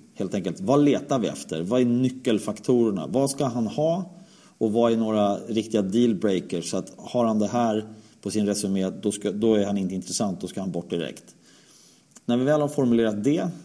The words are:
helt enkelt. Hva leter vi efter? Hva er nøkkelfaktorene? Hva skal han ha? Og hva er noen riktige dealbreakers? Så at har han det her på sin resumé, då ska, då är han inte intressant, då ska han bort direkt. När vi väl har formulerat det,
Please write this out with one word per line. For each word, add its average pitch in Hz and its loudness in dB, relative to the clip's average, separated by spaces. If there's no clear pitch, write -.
helt 92 -6
enkelt. 90 -4
Hva 98 2
leter 143 2
vi 98 0
efter? 80 -6
Hva 113 0
er 127 4
nøkkelfaktorene? 120 0
Hva 135 0
skal 139 -2
han 117 -2
ha? 160 -2
Og 113 2
hva 117 4
er 113 2
noen 107 0
riktige 110 0
dealbreakers? 98 0
Så 101 -2
at - -8
har 123 2
han 107 2
det 104 0
her 110 0
på 101 -8
sin 104 0
resumé, 98 0
då 104 0
ska, 101 -4
då 107 2
är 101 2
han 101 -2
inte 95 -2
intressant, 92 -4
då 92 -6
ska 98 -8
han 95 -6
bort 85 -6
direkt. - -6
När 120 2
vi 127 2
väl 147 4
har 147 2
formulerat 117 2
det, 156 2